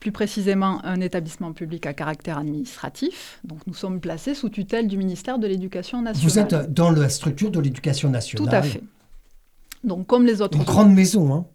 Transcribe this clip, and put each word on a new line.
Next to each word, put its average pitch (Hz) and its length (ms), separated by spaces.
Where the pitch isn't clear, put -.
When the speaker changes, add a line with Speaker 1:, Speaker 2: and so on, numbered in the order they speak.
Speaker 1:
plus 208 100
précisément, 196 720
un 180 160
établissement 175 540
public 165 320
à 147 80
caractère 151 440
administratif. 147 1080
Donc, 156 220
nous 175 60
sommes 185 280
placés 165 320
sous 262 160
tutelle 214 400
du 196 80
ministère 190 420
de 214 80
l'Éducation 190 540
nationale. 165 280
Speaker 2:
Vous 214 100
êtes 160 340
dans 170 180
la 147 160
structure 185 440
de 170 100
l'Éducation 139 480
nationale. 113 400
Speaker 1:
Tout - 40
à 202 80
fait. 143 220
Donc, 180 220
comme 247 180
les 220 160
autres 196 160
Speaker 2:
Une 143 80
grande 202 280
maison, 185 400
hein. 170 220